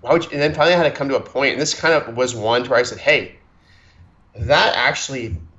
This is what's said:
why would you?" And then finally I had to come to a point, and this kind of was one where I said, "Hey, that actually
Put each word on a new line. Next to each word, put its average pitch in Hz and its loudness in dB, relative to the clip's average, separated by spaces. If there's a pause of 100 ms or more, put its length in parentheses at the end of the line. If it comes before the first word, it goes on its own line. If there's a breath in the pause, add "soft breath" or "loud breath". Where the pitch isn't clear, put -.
why 123 -2
would 165 2
you?" - -12
And 143 -4
then 151 0
finally 160 4
I 180 4
had 165 4
to 139 0
come 139 -4
to 139 0
a - 0
point, 131 -2
and 131 -2
this - -2
kind 160 2
of 120 -2
was 123 0
one 117 0
where 123 2
I 123 2
said, 110 -6
"Hey, - 0 (1000 soft breath)
that 143 2
actually 123 -4 (220)